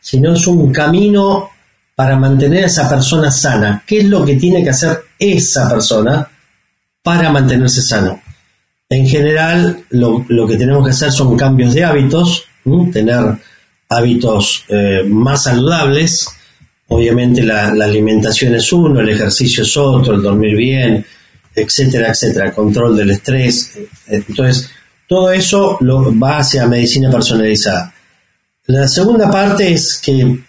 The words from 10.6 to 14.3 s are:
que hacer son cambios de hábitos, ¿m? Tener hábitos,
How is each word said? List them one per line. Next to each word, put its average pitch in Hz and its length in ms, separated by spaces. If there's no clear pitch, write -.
que 131 80
hacer 147 180
son 131 260
cambios 131 380
de 160 100
hábitos, 160 600
¿m? 175 280
Tener 110 460
hábitos, 117 800